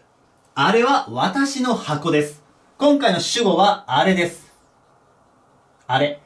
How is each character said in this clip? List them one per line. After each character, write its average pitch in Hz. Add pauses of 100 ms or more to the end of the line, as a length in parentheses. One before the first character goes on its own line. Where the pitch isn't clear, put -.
(560)
「あ 147
れ 233
は -
私 254
の 247
箱 151
で 151
す。」 - (380)
今 285
回 226
の 165
主 -
語 185
は 202
あ 135
れ 190
で 175
す。 - (1400)
あ 127
れ。 -